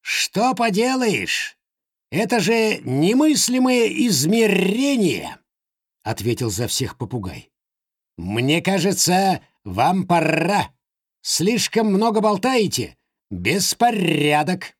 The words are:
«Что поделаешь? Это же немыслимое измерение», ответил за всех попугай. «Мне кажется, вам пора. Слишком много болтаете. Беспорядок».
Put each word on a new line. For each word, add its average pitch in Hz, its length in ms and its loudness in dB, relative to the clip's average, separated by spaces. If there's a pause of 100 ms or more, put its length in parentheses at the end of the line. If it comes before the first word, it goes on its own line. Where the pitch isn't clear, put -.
«Что - 540 -2
поделаешь? 226 1000 -2 (540)
Это 226 300 0
же 214 400 0
немыслимое 247 1040 2 (220)
измерение», 196 1300 0 (640)
ответил 110 480 -4
за 107 160 -4
всех - 320 -6
попугай. 95 540 -10 (640)
«Мне 120 440 0
кажется, 185 840 0 (200)
вам 151 460 0
пора. 165 680 0 (480)
Слишком 220 640 0
много 214 340 2
болтаете. 208 760 0 (340)
Беспорядок». 151 1500 0